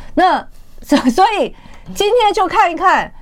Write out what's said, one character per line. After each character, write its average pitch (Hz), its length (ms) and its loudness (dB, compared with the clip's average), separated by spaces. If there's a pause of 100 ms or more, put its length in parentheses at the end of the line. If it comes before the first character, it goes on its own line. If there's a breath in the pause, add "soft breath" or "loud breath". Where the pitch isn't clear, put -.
(140 loud breath)
那， 330 240 2 (240)
<laughs> - 240 -20
所 262 380 2 (120)
以 262 160 -2 (400 loud breath)
今 403 160 -2 (140)
天 403 100 2
就 381 140 0
看 381 240 2
一 320 60 -8
看 311 460 0